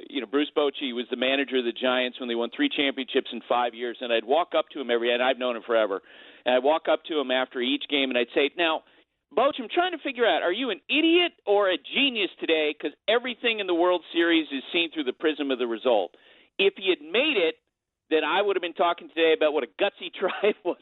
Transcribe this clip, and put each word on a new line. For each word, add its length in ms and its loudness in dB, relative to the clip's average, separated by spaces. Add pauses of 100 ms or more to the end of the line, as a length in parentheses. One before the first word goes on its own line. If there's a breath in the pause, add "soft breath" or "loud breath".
you 120 -6
know, 60 -10
Bruce 280 -2
Bochy 380 -2
was 160 -6
the 80 -4
manager 400 0
of 80 0
the 80 -2
Giants 460 -2
when 100 -10
they 60 -2
won 200 -4
three 140 0
championships 640 -2
in 160 -10
five 240 0
years, 260 -8
and 140 -2
I'd 100 2
walk 340 0
up 160 0
to 60 -10
him 100 -8
every, 240 2
and 80 0
I've 180 0
known 160 -2
him 100 -10
forever, 360 2 (440 loud breath)
and 100 2
I'd 80 2
walk 280 2
up 140 0
to 140 -2
him 120 -2
after 280 -2
each 300 -2
game, 200 0
and 80 0
I'd 180 2
say, 200 2
"Now, 280 -2 (480 soft breath)
Boch, 260 2
I'm 160 -10
trying 200 0
to 100 -8
figure 240 0
out, 160 2
are 80 2
you 180 -4
an 180 -6
idiot 440 4 (160)
or 240 4
a 60 0
genius 520 -2 (100)
today? 400 0
'Cause 120 -6 (160)
everything 520 -2
in 80 -4
the 60 0
World 300 2 (100)
Series 380 2
is 100 -6 (100)
seen 200 -2
through 140 -6
the 80 -4
prism 360 -2
of 80 0
the 100 -2
result." 460 0 (460 soft breath)
If 180 2
he 120 -4
had 120 0
made 360 0
it, 180 0 (560)
then 120 4
I 160 0
would 160 2
have 60 -2
been 120 -8
talking 360 0
today 240 4
about 200 2
what 100 0
a 40 -6 (140)
gutsy 320 -4
<laughs> 60 -16
try 100 0 (140)
it 200 2
was 180 -4